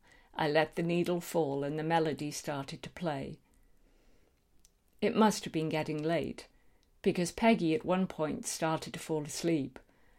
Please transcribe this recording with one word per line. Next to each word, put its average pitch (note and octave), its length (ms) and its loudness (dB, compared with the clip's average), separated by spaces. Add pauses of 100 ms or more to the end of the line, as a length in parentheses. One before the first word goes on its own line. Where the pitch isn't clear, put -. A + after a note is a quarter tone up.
(360)
I D#3 120 2
let D#3 280 4
the F3 60 0
needle F3 380 2
fall C#3+ 440 0
and D3 140 -4
the D3+ 40 -4
melody D#3+ 480 2
started C#3+ 520 -8
to - 80 -12
play. E3 480 -6 (1600)
It - 160 2
must G#3 280 4
have - 80 -8
been D#3+ 160 0
getting D3+ 340 -2
late, D#3 440 -2 (560)
because F3 300 2
Peggy F3 420 4
at D#3 100 -2
one F#3 220 2
point D3+ 400 -4
started - 480 -2
to D#3+ 60 -8
fall D#3 240 -4
asleep, D3+ 540 -2 (400)